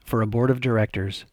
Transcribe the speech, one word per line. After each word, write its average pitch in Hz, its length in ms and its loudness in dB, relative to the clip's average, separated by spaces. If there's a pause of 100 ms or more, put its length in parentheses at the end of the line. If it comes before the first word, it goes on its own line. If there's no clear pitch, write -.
for 113 180 0
a 107 40 2
board 117 240 2
of 127 100 0
directors 107 720 -2